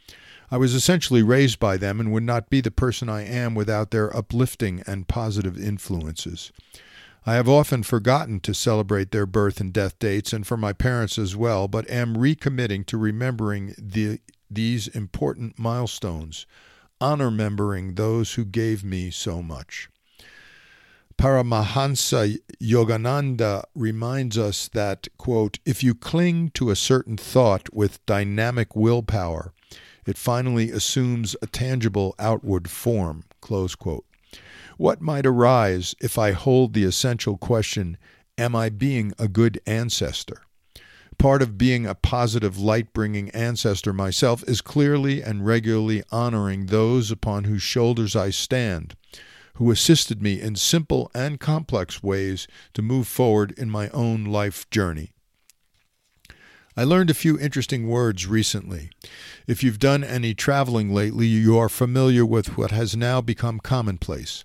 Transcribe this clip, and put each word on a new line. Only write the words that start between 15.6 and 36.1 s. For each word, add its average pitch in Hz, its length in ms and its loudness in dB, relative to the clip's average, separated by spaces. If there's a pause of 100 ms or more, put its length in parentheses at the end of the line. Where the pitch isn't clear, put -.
honor-membering 104 920 0
those 110 400 -2
who 120 100 -2
gave 107 400 -2
me 92 280 -6
so 87 320 -8
much. - 440 -12 (1300)
Paramahansa 123 1200 2 (200)
Yogananda 117 1080 0 (100)
reminds 117 600 -4
us 104 340 -2
that, 101 380 -4 (120)
quote, 110 440 0
"If 131 200 0
you 123 100 4
cling 170 640 0
to 120 160 0
a 95 40 2
certain 120 420 0
thought 110 540 2
with 104 360 -2
dynamic 107 680 0
willpower, 107 800 0 (540)
it 101 100 -4
finally 120 540 0
assumes 117 680 -2
a 110 60 -8
tangible 113 720 -2
outward 101 500 -2
form," 90 580 -2 (160)
close 95 340 -4
quote. - 320 -8 (720)
What 160 220 2
might 147 280 0
arise 120 720 4
if - 180 -4